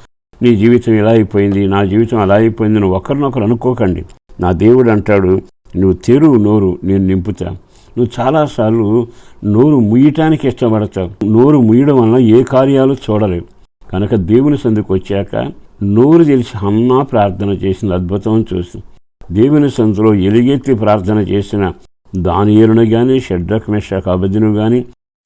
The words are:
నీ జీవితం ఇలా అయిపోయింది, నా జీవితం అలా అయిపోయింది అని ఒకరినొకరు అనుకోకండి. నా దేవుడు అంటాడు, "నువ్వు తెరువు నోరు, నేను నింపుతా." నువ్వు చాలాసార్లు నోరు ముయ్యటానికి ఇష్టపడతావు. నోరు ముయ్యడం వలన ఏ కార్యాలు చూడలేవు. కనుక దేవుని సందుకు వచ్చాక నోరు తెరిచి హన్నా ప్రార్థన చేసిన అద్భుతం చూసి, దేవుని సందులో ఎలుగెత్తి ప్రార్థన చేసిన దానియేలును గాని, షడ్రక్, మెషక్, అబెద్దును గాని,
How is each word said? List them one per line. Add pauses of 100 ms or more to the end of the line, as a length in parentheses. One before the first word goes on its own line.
(420)
నీ
జీవితం
ఇలా
అయిపోయింది,
నా
జీవితం
అలా
అయిపోయింది
అని
ఒకరినొకరు
అనుకోకండి. (340)
నా
దేవుడు
అంటాడు, (480)
"నువ్వు
తెరువు
నోరు,
నేను
నింపుతా." (520)
నువ్వు (120)
చాలాసార్లు (360)
నోరు
ముయ్యటానికి
ఇష్టపడతావు.
నోరు
ముయ్యడం
వలన
ఏ
కార్యాలు
చూడలేవు. (480)
కనుక
దేవుని
సందుకు
వచ్చాక (320)
నోరు
తెరిచి
హన్నా
ప్రార్థన
చేసిన
అద్భుతం
చూసి, (480)
దేవుని
సందులో
ఎలుగెత్తి
ప్రార్థన
చేసిన (460)
దానియేలును
గాని,
షడ్రక్,
మెషక్,
అబెద్దును
గాని, (400)